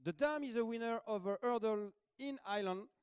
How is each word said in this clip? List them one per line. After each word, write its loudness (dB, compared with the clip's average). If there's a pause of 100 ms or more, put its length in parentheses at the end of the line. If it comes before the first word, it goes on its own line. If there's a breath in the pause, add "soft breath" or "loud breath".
The -2
dam 2
is -4
a 4
winner 0
of -2
a 0
hurdle 0 (280)
in -6
Ireland. -2 (140)